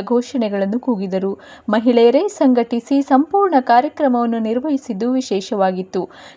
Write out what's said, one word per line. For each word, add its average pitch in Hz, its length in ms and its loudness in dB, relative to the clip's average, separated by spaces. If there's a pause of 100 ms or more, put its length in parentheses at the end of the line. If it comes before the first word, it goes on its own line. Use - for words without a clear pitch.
ಘೋಷಣೆಗಳನ್ನು 214 800 -4
ಕೂಗಿದರು. 196 600 -4 (280)
ಮಹಿಳೆಯರೇ 233 580 4
ಸಂಘಟಿಸಿ 254 760 0
ಸಂಪೂರ್ಣ 320 580 2
ಕಾರ್ಯಕ್ರಮವನ್ನು 247 800 0
ನಿರ್ವಹಿಸಿದ್ದು 240 720 -4
ವಿಶೇಷವಾಗಿತ್ತು. 196 960 -2 (320)